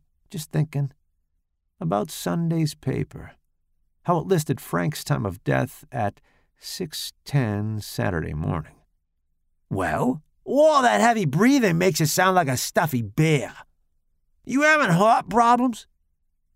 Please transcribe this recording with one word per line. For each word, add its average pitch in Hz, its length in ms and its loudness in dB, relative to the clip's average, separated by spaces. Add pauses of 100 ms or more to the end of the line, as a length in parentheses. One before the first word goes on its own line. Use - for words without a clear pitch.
(300)
just 160 220 -12
thinking. 143 400 -2 (880)
About 165 300 -2
Sunday's 165 640 -2
paper. - 580 -8 (720)
How 175 140 2
it 156 80 -6
listed 156 340 0
Frank's 170 440 -4
time 131 220 -2
of 87 180 -8
death 131 480 -2
at 107 280 -4 (380)
six - 540 -12 (120)
ten 107 560 -4
Saturday 87 520 -4
morning." 78 440 -6 (920)
"Well, 98 540 -4 (220)
all 294 380 4
that 214 180 2
heavy 226 260 2
breathing 196 520 4
makes 180 220 2
it 156 60 2
sound 185 300 2
like 170 120 2
a 127 80 -2
stuffy 156 460 -2
bear. 147 520 0 (880)
You 262 180 0
having 294 320 4
heart 220 340 4
problems?" 240 580 2 (680)